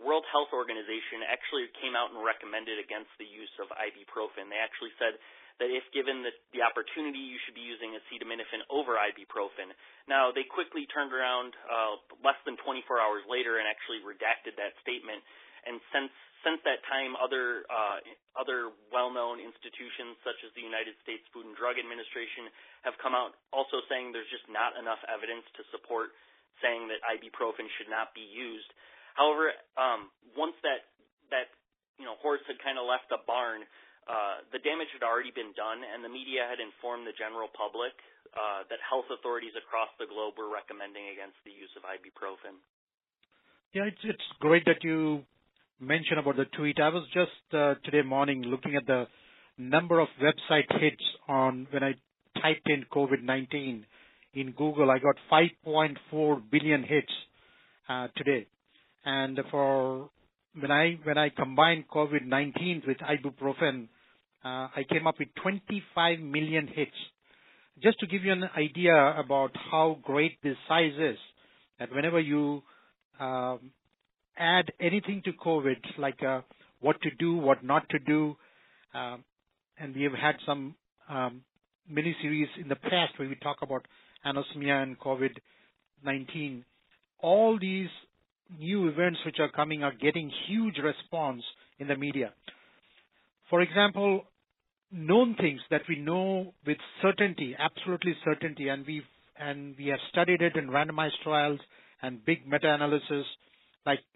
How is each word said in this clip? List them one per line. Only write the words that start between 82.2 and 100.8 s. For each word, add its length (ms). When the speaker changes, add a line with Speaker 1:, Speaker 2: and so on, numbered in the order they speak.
Speaker 2:
in 80
the 80
past 420
where 100
we 80
talk 260
about 240
anosmia 560
and 160
covid 360
nineteen. 600
All 400
these 300
new 300
events 360
which 160
are 100
coming 320
are 120
getting 360
huge 320
response 640
in 100
the 80
media. 360
For 100
example, 640
known 480
things 200
that 180
we 80
know 560
with 120
certainty, 560
absolutely 560
certainty, 440
and 180
we've, 160
and 420
we 80
have 120
studied 320
it 140
in 120
randomized 560